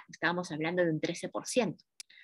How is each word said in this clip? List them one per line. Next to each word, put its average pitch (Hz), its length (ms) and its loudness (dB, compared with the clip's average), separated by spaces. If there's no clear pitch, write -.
Estábamos 175 440 -2
hablando 170 320 2
de 165 60 4
un 156 100 0
trece 175 300 -2
por - 160 -6
ciento, 214 360 0